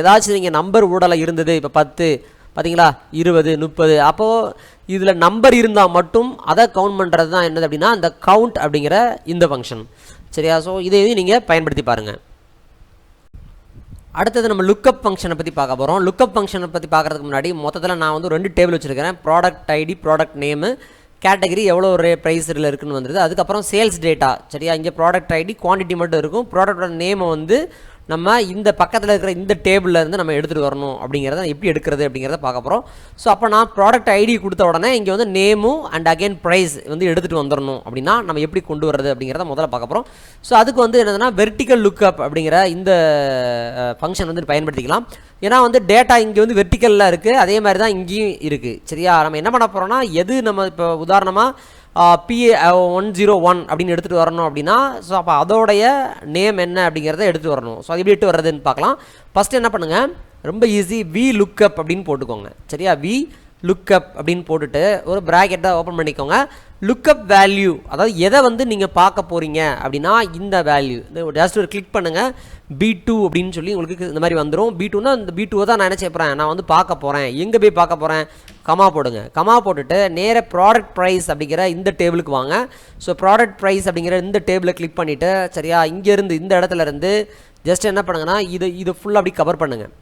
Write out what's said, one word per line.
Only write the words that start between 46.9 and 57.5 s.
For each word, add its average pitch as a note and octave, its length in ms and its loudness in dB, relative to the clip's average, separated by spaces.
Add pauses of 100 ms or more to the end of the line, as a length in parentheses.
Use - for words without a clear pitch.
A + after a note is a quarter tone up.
இருக்கு, G#3+ 300 2
அதே G3+ 220 2
மாதிரி G3 200 2
தான் A3 120 2
இங்கேயும் F#3+ 480 -4
இருக்கு. B2 440 -6
சரியா? E3 380 2
நம்ம D#3 160 -2
என்ன E3+ 120 -2
பண்ண A#3 240 2
போறோம்னா, G3+ 380 -2
எது F#3 300 0
நம்ம G3 240 -2
இப்ப E3+ 300 -4
உதாரணமா, F#3+ 560 2 (440)
ஆ, E3+ 200 6
பி A#3 400 2 (160)
ஒன் F3+ 400 2
ஜீரோ G3+ 300 2
ஒன் F3 240 2
அப்படின்னு E3 220 -4
எடுத்துட்டு E3+ 380 0
வரணும் E3+ 200 -2
அப்படின்னா, F#3+ 540 0
so F3+ 240 -4
அப்ப D#3 220 2
அதோடைய A3 480 4 (300)
நேம் F#3+ 340 -2
என்ன F3 320 0
அப்படிங்கிறத D#3 300 -4
எடுத்து D#3+ 360 -2